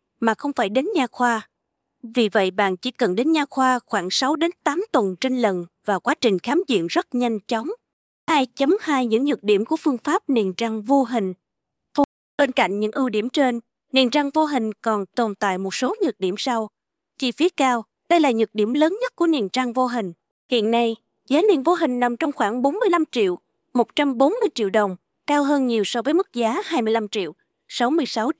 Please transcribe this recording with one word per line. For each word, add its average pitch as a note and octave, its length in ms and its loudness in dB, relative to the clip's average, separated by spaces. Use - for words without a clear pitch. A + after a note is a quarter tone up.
mà A3+ 140 2
không C#4+ 180 -6
phải A3+ 160 -2
đến B3+ 260 0
nha C4+ 120 0
khoa. A#3 420 -2
Vì A#3 260 0
vậy F#3+ 220 2
bạn F#3+ 260 0
chỉ B3 140 -6
cần G3+ 240 -2
đến C4 180 0
nha D4+ 180 2
khoa B3+ 360 0
khoảng F#3+ 240 -2
sáu C#4 260 -2
đến E4 140 0
tám D#4 280 -2
tuần G3 240 0
trên B3+ 220 -2
lần F#3 280 0
và G3 140 0
quá C4 160 -2
trình G3+ 240 0
khám C#4+ 300 -2
diện F#3 180 0
rất - 280 -4
nhanh A#3+ 260 -2
chóng. A#3 280 -6
Hai D4 200 2
chấm C#4 340 0
hai C4+ 260 0
Những A3+ 180 2
nhược C#4+ 200 -2
điểm G3+ 200 2
của D#4 120 -2
phương C4+ 220 -2
pháp D#4 320 -2
niềng G#3 260 0
răng A3 260 -4
vô C4+ 220 2
hình. G#3+ 300 -4
Bên C4+ 140 2
cạnh G3+ 280 0
những G#3+ 120 -2
ưu C4 160 0
điểm G#3+ 200 -2
trên, B3+ 320 0
niềng C4 180 4
răng C#4+ 240 0
vô D#4 100 2
hình B3+ 280 -2
còn G3+ 240 -2
tồn A3 280 -4
tại F#3+ 240 -2
một F#3+ 160 -6
số C4+ 200 -2
nhược B3+ 160 -2
điểm F#3 180 -2
sau. A3+ 300 -4
Chi B3 140 -2
phí E4 160 0
cao, B3+ 360 0
đây E4+ 120 4
là C#4+ 100 4
nhược A3+ 240 0
điểm G#3+ 200 0
lớn D#4 260 2
nhất B4 160 -6
của E4+ 100 0
niềng C#4+ 260 0
răng B3+ 200 -2
vô B3+ 140 0
hình. A3+ 260 -4
Hiện A3+ 200 2
nay, A#3 260 0
giá C#4+ 140 4
niềng F#4+ 200 4
vô E4 120 4
hình C#4 260 -2
nằm A#3+ 160 0
trong D4+ 160 -4
khoảng A#3 300 -2
bốn C#4 120 2
mươi G#4+ 160 0
lăm E4+ 220 2
triệu, F#3+ 260 0
một A#3+ 220 0
trăm C#4+ 220 0
bốn C4+ 220 4
mươi G#4 140 0
triệu G#3 160 -2
đồng, G3 260 0
cao D4 180 2
hơn C#4 220 2
nhiều A3+ 180 0
so A#3 180 -4
với C#4 120 0
mức F4+ 180 0
giá A#3+ 320 -2
hai D4+ 180 -2
mươi A3 100 0
lăm A3 160 0
triệu, F3+ 260 -6
sáu A#3+ 220 0
mươi D4+ 160 0
sáu A3+ 340 -2